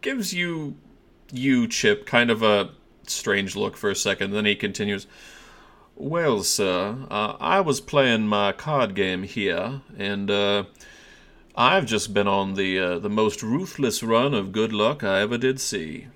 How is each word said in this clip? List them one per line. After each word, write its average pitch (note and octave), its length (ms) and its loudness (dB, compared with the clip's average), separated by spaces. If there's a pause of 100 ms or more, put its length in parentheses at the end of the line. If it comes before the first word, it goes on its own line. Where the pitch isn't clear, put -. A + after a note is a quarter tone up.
gives B3 320 -4
you, E3 420 -4 (560)
you, B2+ 380 2
Chip, G#2 360 2
kind A#2+ 240 4
of A2 140 2
a G#2 280 4 (360)
strange G2 480 -2
look G2+ 220 -4
for G#2 120 -2
a G2 60 -2
second, G2 360 -2
then G#2 140 -2
he G#2 100 2
continues, G2+ 520 -4 (880)
"Well, C#3+ 480 -2
sir, G2 540 0 (120)
uh, G#2 300 -2
I F#3 220 2
was D3+ 200 0
playing A#2+ 460 2
my G2+ 240 2
card B2+ 440 -2
game F#2 280 0
here, G2 580 -4 (160)
and, G2+ 320 -4
uh, G2+ 340 2 (920)
I've D3+ 300 4
just G#2+ 280 -2
been G2+ 140 4
on G2 260 2
the, F#2+ 260 0
uh, F2+ 200 0
the G2+ 100 -4
most G#2+ 340 0
ruthless B2+ 580 -2
run A#2 320 2
of F#2+ 200 -4
good A2 180 0
luck A2+ 320 0
I F#2+ 160 2
ever A2 180 0
did C3 220 0
see. D#2+ 560 -8